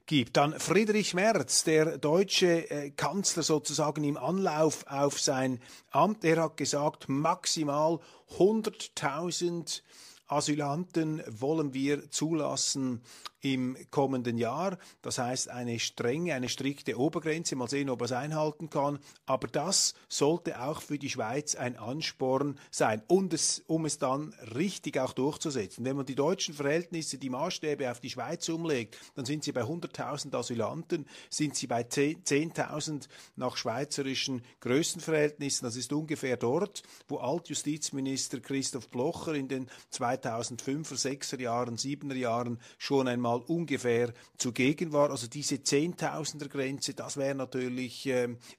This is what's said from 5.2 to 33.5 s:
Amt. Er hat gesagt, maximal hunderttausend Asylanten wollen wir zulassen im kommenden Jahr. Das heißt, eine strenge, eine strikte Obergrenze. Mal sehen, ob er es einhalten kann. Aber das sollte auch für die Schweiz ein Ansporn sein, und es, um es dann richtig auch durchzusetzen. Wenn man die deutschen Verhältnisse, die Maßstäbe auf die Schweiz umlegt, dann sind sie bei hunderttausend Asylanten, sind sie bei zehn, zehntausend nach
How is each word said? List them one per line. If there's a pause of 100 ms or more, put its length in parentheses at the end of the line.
Amt.
Er
hat
gesagt,
maximal (380)
hunderttausend (440)
Asylanten
wollen
wir
zulassen (440)
im (140)
kommenden
Jahr. (240)
Das
heißt,
eine
strenge,
eine
strikte
Obergrenze.
Mal
sehen,
ob
er
es
einhalten
kann. (300)
Aber
das (160)
sollte
auch
für
die
Schweiz
ein
Ansporn (120)
sein,
und
es,
um
es
dann (220)
richtig
auch
durchzusetzen.
Wenn
man
die
deutschen
Verhältnisse,
die
Maßstäbe
auf
die
Schweiz
umlegt, (160)
dann
sind
sie
bei
hunderttausend
Asylanten, (240)
sind
sie
bei
zehn,
zehntausend (280)
nach